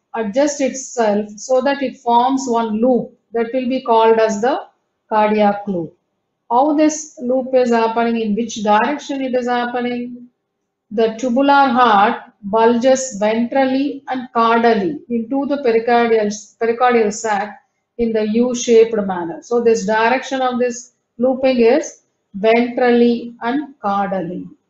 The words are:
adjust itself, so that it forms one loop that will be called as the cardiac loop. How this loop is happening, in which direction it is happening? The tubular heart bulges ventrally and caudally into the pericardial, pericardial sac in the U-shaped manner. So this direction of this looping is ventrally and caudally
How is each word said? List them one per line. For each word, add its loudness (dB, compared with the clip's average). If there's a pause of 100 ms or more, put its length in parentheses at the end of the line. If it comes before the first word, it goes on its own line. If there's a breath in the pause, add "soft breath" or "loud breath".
(160)
adjust -2
itself, -2
so -2
that -2
it -6
forms 0
one -2
loop 0 (160)
that -4
will -4
be -2
called 4
as 0
the 0 (480)
cardiac 0
loop. -6 (560)
How 2
this -2
loop -2
is 2
happening, 0
in -2
which -6
direction 0
it -4
is -2
happening? -6 (680)
The 0
tubular 2
heart 2 (200)
bulges 2
ventrally -2
and -8
caudally 2 (100)
into -4
the -2
pericardial, 0 (320)
pericardial 0
sac -6 (360)
in -2
the -2
U-shaped 2 (100)
manner. -6
So -2
this 2
direction 0
of -2
this -6 (260)
looping 0
is 2 (360)
ventrally 2
and -6
caudally -4 (200)